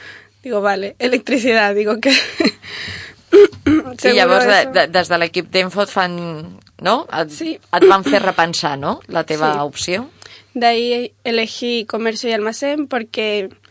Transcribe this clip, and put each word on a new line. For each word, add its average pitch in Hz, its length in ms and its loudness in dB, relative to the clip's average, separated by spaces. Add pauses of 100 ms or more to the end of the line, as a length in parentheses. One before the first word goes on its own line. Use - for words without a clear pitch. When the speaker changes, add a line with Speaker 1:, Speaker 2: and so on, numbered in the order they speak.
(440)
Speaker 1:
Digo, 226 180 -2
"Vale, 196 380 -2
electricidad", 233 760 0
digo 214 260 0
que 269 100 2
<laughs> 254 100 4 (1080)
Speaker 2:
Sí, 294 840 4
Speaker 1:
seguro - 20 4
Speaker 2:
llavors, 185 300 4
de, 202 160 4
Speaker 1:
eso. 262 100 0
Speaker 2:
de, 180 160 2
des 175 220 0
de 175 80 0
l'equip 170 340 -4
d'Enfo 185 320 0
et 196 60 -6
fan, 180 240 -2 (680)
no? 214 260 0 (140)
Et, 156 100 -6
Speaker 1:
Sí. 320 260 -8
Speaker 2:
et - 320 2
van 196 160 4
fer 208 180 2
repensar, 165 560 0
no?, 180 280 -4
la 170 180 -4
teva 156 280 0
Speaker 1:
Sí. 147 60 -2
Speaker 2:
opció. 180 500 -6 (440)
Speaker 1:
De 240 120 0
ahí 240 480 0 (100)
elegí 233 640 -4
comercio 226 440 -4
y 226 40 -2
almacén 269 540 -4
porque 220 640 -4 (220)